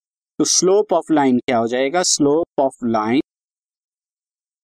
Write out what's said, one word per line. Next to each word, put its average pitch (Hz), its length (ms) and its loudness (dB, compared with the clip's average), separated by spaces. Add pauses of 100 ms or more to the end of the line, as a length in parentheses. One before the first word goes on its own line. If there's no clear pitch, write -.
(400)
तो 151 60 2
slope 196 480 0
of 160 240 0
line 131 280 2
क्या 127 120 0
हो 117 100 0
जाएगा? 135 340 -2
Slope 151 580 0
of 131 360 -2
line 110 260 0 (1400)